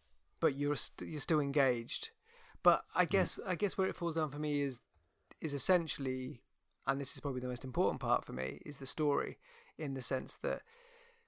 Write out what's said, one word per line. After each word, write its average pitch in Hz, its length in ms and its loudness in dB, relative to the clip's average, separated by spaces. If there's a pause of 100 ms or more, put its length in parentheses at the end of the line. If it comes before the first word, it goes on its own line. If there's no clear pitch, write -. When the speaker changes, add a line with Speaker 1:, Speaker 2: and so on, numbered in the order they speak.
(400)
Speaker 1:
but 147 160 0
you're 143 200 0
st-, - 340 -4
you're 156 100 -4
still 156 200 2
engaged. 135 720 0 (540)
But 170 200 6 (120)
I 180 100 4
Speaker 2:
Mm. 170 40 -2
Speaker 1:
guess, 185 360 2
I 185 100 0
guess 196 220 -2
where 190 100 2
it 185 80 -4
falls 165 200 -2
down 156 160 0
for 147 80 -8
me 147 220 0
is, 135 200 -2 (580)
is 147 140 -4
essentially, 139 880 0 (460)
and 135 120 2
this 139 140 -2
is 143 60 -6
probably 127 220 -2
the 127 60 -4
most 123 160 -4
important 160 380 0
part 120 240 2
for 127 80 -10
me, 127 320 -4
is 139 140 -8
the 135 80 -8
story, 139 500 0 (400)
in 143 160 -4
the 131 80 -4
sense 131 360 -2
that 135 260 -2 (640)